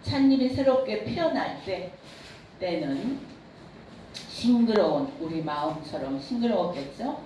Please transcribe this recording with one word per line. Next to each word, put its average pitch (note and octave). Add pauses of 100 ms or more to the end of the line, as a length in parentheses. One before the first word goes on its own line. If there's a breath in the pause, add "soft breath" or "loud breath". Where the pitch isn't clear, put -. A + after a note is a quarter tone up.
찻잎이 C4+
새롭게 B3+
피어날 C4+
때, F3+ (640 loud breath)
때는 E3+ (1080)
싱그러운, G#3
우리 D#3+
마음처럼 D3
싱그러웠겠죠? A#3